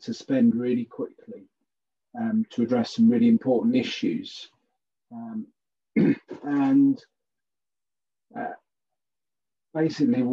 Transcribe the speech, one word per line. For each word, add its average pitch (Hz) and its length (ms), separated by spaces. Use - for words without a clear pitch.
to 117 120
spend 120 400
really 120 300
quickly, - 600
um, 110 320
to 120 120
address 117 320
some - 140
really - 200
important 123 460
issues. - 720
Um, 226 340
<clears throat> 285 200
and, 139 580
uh, - 140
basically, 151 460
w-, 123 120